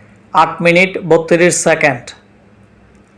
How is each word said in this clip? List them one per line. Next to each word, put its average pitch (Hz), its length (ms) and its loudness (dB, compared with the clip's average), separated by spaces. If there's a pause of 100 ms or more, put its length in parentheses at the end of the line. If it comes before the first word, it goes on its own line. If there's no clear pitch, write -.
(340)
আট 160 280 0
মিনিট 175 300 2 (120)
বত্রিশ 170 520 2
সেকেন্ড। 151 500 -2 (1120)